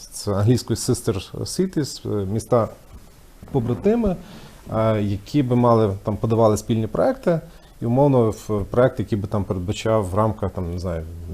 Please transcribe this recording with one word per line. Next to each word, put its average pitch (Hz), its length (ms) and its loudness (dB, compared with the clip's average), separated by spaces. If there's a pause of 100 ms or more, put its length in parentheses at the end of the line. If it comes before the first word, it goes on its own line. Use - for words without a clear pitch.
(140)
з - 140 -10
англійською 104 500 2
Sister - 600 -2
Cities, 127 840 -4
е, 98 40 -4
міста 107 420 0 (840)
побратими, 180 640 0 (600)
е, 110 260 2
які 104 420 0
би 123 120 0
мали, 117 380 4 (100)
там, 104 140 -2
подавали 113 400 4
спільні 110 300 -2
проекти, 180 520 0 (420)
і, 117 40 -4
умовно, 127 440 4
в 104 400 -4
проект, 127 300 2
який 107 180 -2
би 98 100 -4
там 104 160 -2
передбачав 101 640 -2
в 90 60 -4
рамках, 104 360 0
там, 87 220 -6
не 90 60 -6
знаю, 85 240 -6 (300)